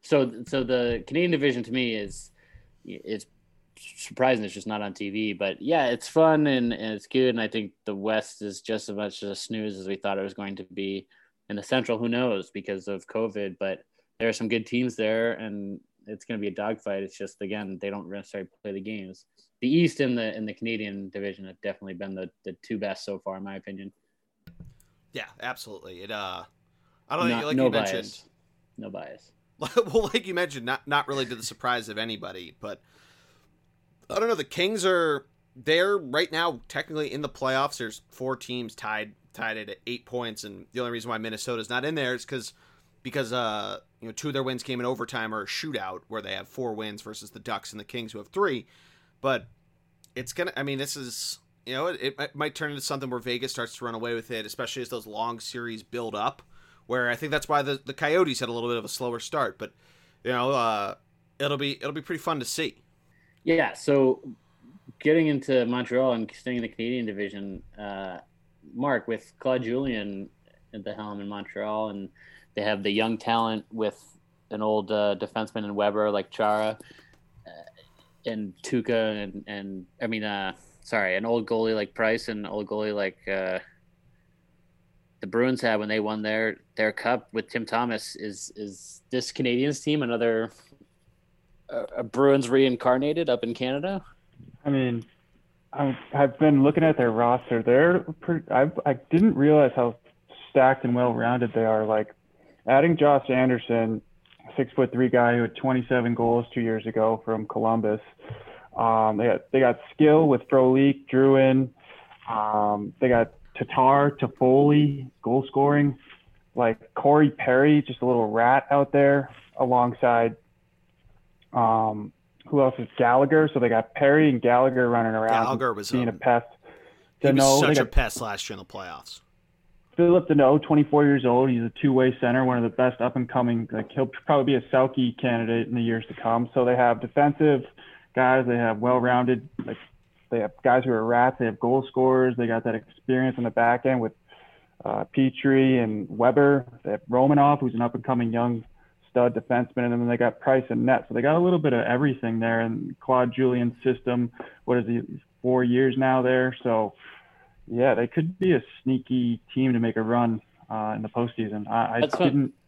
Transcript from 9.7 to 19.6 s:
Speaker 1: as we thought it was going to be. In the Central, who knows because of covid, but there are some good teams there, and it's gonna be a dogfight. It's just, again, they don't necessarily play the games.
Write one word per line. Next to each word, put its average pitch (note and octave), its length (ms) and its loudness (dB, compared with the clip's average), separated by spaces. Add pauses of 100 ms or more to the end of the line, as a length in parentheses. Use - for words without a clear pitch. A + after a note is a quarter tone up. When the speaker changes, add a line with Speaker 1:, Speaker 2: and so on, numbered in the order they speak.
Speaker 1:
as F#2+ 100 -12
we G2 80 -4
thought G2 220 -4
it G2 40 -4
was G2 120 -8
going G2 220 -10
to F#2 160 -16
be. G2 340 -8 (420)
In G#2 80 -8
the G2+ 60 -10
Central, B2 360 -2
who A#2 100 -4
knows A2+ 420 -2
because G2 380 -10
of G2 200 -10
covid, G2+ 500 -6
but F#2+ 220 -6 (380)
there A2+ 100 0
are A2 40 0
some A2+ 160 -6
good A2 160 -2
teams A#2+ 320 -4
there, A2+ 360 0
and G2+ 480 -10 (260)
it's G#2 180 -14
gonna A2+ 140 -8
be G2+ 80 -6
a F#2+ 60 -4
dogfight. G2+ 500 -6
It's F#2+ 160 -14
just, G2 240 -12
again, G2 400 -8
they G2+ 80 -6
don't G2 180 -12
necessarily G2 400 -14 (140)
play G2+ 100 -10
the G2 80 -8
games. G2 460 -14 (340)